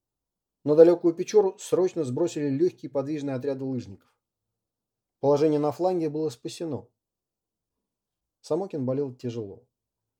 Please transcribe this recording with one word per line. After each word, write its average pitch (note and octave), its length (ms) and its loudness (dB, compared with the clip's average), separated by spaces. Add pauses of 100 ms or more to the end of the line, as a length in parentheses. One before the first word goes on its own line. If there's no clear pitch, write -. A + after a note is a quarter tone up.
(640)
На D3 120 2
далёкую E3+ 380 8
Печору F#3+ 460 0
срочно F3+ 440 -2
сбросили D3 460 -2
лёгкие D3+ 400 -2
подвижные C#3 460 -6
отряды C3+ 280 -6
лыжников. A2+ 480 -10 (1080)
Положение D3 400 2
на D3 120 0
фланге E3+ 380 -2
было D#3 200 -6
спасено. D3 580 -12 (1500)
Самокин E3 440 -6
болел C3 280 -4
тяжело. A#2 520 -12 (540)